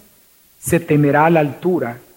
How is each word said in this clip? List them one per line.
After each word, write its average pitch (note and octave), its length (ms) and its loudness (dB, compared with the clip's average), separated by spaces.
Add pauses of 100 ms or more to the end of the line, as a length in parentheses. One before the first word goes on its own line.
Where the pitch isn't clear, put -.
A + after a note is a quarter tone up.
(580)
se - 220 -2
temerá D3 500 2
la E3 120 2
altura C#3 560 -4 (200)